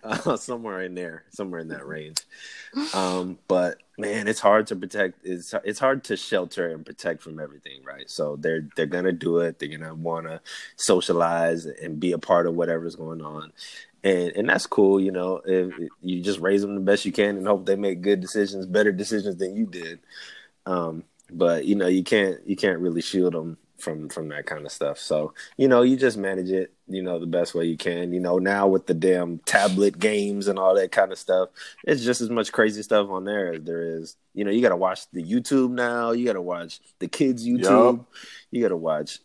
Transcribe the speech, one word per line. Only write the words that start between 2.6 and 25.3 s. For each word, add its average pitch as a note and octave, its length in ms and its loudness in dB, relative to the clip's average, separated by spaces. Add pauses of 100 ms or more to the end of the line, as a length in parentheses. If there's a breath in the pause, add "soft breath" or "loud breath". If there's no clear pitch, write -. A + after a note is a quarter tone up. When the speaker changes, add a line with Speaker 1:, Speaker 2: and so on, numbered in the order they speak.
Speaker 1:
Um, F#2 440 -2 (100)
but F2+ 340 2 (160)
man, G#2 280 -4
it's G#2+ 140 -2
hard G#2+ 280 6
to G#2 80 -4
protect. F#2+ 500 -4
It's, F2+ 260 -8 (100)
it's G#2 160 -6
hard C3+ 260 0
to G#2 120 -2
shelter F2+ 540 -4
and D#2 160 -12
protect - 360 -8
from D#2 160 -14
everything, C#2+ 460 -16
right? C#2 240 -16
So D2 280 -6
they're, D#2+ 300 -2 (100)
they're D#2+ 100 0
gonna F2+ 260 0
do E2+ 280 0
it. E2 180 -2
They're D2+ 100 -8
gonna D#2 260 -12
wanna E2 460 -6 (360 loud breath)
socialize E2+ 920 2
and D#2 340 -10
be F2+ 120 0
a E2+ 60 -2
part F2 280 4
of E2 80 -2
whatever's E2 420 -2
going D#2+ 240 -12
on, D2+ 320 -14 (500 loud breath)
and, F2 340 2
and G#2 120 0
that's - 180 2
cool. G2 320 6
You F#2+ 140 0
know, F2+ 320 -2
if, F#2 340 0
if E2+ 120 -8 (100)
you F2+ 220 -4
just F#2+ 180 -2
raise G2 220 4
them G2+ 120 -4
the G2 60 -4
best G2+ 240 2
you F#2+ 80 -4
can G2+ 240 2
and F#2+ 100 -4
hope G2 200 2
they G2 100 2
make G2 240 -2
good G2 220 2
decisions, G2 420 -2
better G#2 280 2
decisions G2+ 440 -4
than F#2 180 -4
you A2 120 0
did. E2+ 320 -10 (680 loud breath)
Um, E2+ 400 -4 (260)
but E2 360 2
you G2+ 80 4
know, F#2+ 140 2
you F#2 160 4
can't, G2 420 2
you G2+ 100 -2
can't F#2 220 2
really E2+ 240 -2
shield F2+ 320 2
them E2 240 -6 (260)
from, D#2 240 -8
from D#2 200 -8
that D2 180 -10
kind D2+ 180 -8
of C#2+ 80 -12
stuff. C#2+ 260 -4
So, D#2 360 -2 (220 loud breath)